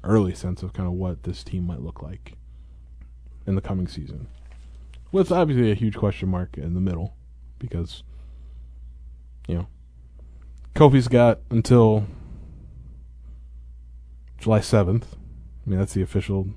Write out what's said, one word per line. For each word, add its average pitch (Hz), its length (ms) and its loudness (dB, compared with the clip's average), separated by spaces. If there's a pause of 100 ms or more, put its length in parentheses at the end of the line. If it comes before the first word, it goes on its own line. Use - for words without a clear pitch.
early 98 300 4
sense 90 280 -6
of 90 100 -8
kinda 90 180 -4
what 90 340 -4
this 90 200 -8
team 90 220 -4
might 82 140 -6
look - 220 -12
like - 320 -14 (1120)
in 98 100 0
the - 40 0
coming 92 280 -4
season. 73 400 -12 (840)
With 185 200 2
obviously 139 380 4
a 101 40 4
huge 104 220 0
question 98 340 0
mark 90 260 -4
in 85 180 -6
the 90 60 0
middle, 92 340 -2 (440)
because, 87 440 -8 (1400)
you 90 100 -2
know, 87 100 -4 (1080)
Kofi's 135 340 8
got 120 320 6 (100)
until 110 560 6 (2250)
July 110 220 4
seventh. 104 560 2 (500)
I - 40 -4
mean, 95 80 2
that's 95 160 0
the 95 80 2
official 95 540 -2